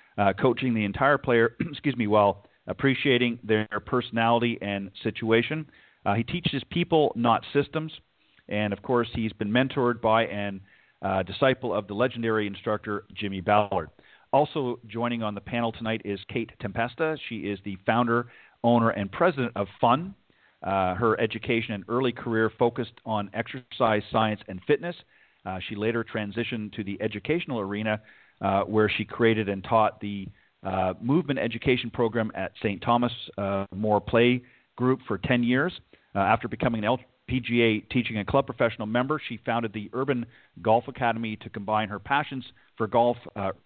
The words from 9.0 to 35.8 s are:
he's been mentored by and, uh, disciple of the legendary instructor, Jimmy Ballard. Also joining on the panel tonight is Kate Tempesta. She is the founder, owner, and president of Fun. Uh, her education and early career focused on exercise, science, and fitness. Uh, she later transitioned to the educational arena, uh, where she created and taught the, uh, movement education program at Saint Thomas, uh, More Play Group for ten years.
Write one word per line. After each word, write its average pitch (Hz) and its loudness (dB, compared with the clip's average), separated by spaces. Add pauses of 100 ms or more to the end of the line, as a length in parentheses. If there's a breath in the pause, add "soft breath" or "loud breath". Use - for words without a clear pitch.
he's 110 -2
been 104 -6
mentored 120 0
by 113 4
and, 101 -6 (420 soft breath)
uh, 95 0
disciple 123 0
of 101 -2
the 101 -10
legendary 113 0
instructor, 104 -4
Jimmy 98 -6
Ballard. 98 2 (440 soft breath)
Also 139 0
joining 117 -4
on 104 -4
the 98 -10
panel 117 -2
tonight 113 -4
is 101 -6
Kate 117 -6 (100)
Tempesta. 123 -4 (120)
She 101 -6
is 101 -4
the 98 -10
founder, 117 2 (360 loud breath)
owner, 117 4
and 98 -2
president 139 0
of 101 -2 (120)
Fun. 151 2 (480 soft breath)
Uh, 92 0
her 110 2
education 113 -2
and 101 -8
early 123 0
career 113 0 (100)
focused 120 0 (120)
on 104 -4
exercise, 113 -2
science, 110 0
and 92 -10
fitness. 151 0 (500 soft breath)
Uh, 92 -6
she 110 -10
later 113 0
transitioned 107 -6
to 110 -6
the 98 -8
educational 131 -4
arena, 107 -2 (400 soft breath)
uh, 98 2
where 107 4
she 107 -4
created 110 2
and 95 -4
taught 110 2
the, 101 -8 (360 soft breath)
uh, 92 0
movement 139 0
education 120 0
program 113 0
at 92 -6 (100)
Saint 101 -2
Thomas, 120 2 (260)
uh, 98 -2
More 104 2
Play 123 4 (360 soft breath)
Group 127 0
for 101 -2
ten 120 2
years. 131 0 (420 soft breath)